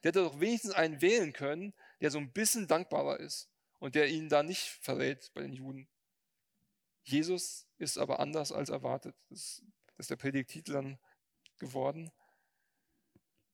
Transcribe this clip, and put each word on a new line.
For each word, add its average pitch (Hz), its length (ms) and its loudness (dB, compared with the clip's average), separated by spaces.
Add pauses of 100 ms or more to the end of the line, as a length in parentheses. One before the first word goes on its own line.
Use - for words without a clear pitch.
der 160 60 6
hätte 185 140 6
doch 147 180 0
wenigstens 214 320 2
einen 160 260 2
wählen 185 320 6
können, 156 420 -4 (280)
der 147 100 2
so 147 60 -4
ein 143 160 -6
bisschen 214 340 0
dankbarer 147 540 2
ist - 280 -10 (300)
und 135 160 -4
der 147 140 6
ihn 156 180 -2
da 147 160 6
nicht 180 240 -4 (140)
verrät 135 520 -2
bei 147 100 -8
den 139 100 -8
Juden. 135 340 -12 (1160)
Jesus 165 640 -2 (100)
ist - 200 -6
aber 135 220 0
anders 147 320 -2
als 143 160 -2
erwartet. 131 480 -4 (140)
Das - 100 -18
ist, - 240 -12 (220)
das - 140 -20
ist - 100 -10
der 127 80 -4
Predigttitel 139 560 -4
dann 135 260 -4 (580)
geworden. 139 540 -4 (1400)